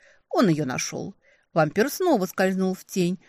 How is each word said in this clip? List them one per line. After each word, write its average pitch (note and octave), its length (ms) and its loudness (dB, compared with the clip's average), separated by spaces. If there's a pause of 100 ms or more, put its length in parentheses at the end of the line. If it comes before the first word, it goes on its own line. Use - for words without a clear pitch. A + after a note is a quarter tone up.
(280)
Он B3+ 200 2
её D3+ 160 2
нашёл. - 520 -8 (360)
Вампир F3+ 380 2
снова C4+ 360 0
скользнул F#3+ 480 -2
в - 100 -14
тень, F3+ 340 -2 (100)